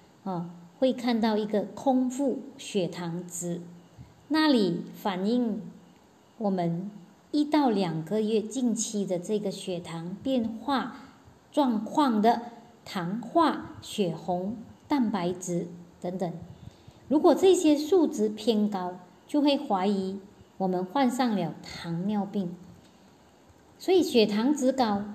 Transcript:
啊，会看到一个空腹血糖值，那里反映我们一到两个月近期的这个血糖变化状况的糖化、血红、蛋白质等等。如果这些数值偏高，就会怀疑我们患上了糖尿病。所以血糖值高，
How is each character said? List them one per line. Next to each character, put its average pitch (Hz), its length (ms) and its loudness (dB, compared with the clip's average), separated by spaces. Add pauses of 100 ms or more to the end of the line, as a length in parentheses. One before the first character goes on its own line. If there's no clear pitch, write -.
(240)
啊， 175 260 -6 (300)
会 262 120 4
看 240 280 0
到 220 160 2
一 214 100 0
个 208 160 0
空 254 480 0
腹 269 300 -2 (180)
血 180 300 -2
糖 175 400 -8
值， 175 320 -6 (680)
那 311 220 2
里 196 340 4 (140)
反 190 320 -4
映 233 340 0 (760)
我 208 120 -2
们 175 400 -2 (400)
一 294 140 2
到 294 260 2
两 170 340 0
个 214 160 -2
月 214 220 2
近 240 320 -2
期 202 320 -2
的 180 100 0
这 202 220 -2
个 196 140 -4
血 175 260 -6
糖 170 460 -10
变 262 200 0 (160)
化 262 360 -4 (560)
状 240 300 2
况 247 380 2
的 233 220 4 (420)
糖 185 380 -6
化、 - 480 2 (100)
血 175 340 -2
红、 185 420 -4 (300)
蛋 254 240 2
白 185 220 0
质 180 360 -4 (340)
等 185 160 -6
等。 175 120 -2 (800)
如 285 100 4
果 311 160 8
这 370 200 6
些 302 200 6
数 302 320 4
值 214 220 0
偏 214 400 0
高， 180 300 -6 (280)
就 294 140 0
会 277 160 4
怀 196 300 0
疑 190 320 0 (400)
我 190 100 0
们 180 160 0
患 254 260 2
上 247 240 0
了 170 280 -2
糖 170 440 -6
尿 202 200 0
病。 185 280 -4 (1200)
所 - 140 0
以 359 100 6
血 220 240 4
糖 220 280 0
值 254 160 0
高， 214 340 0 (100)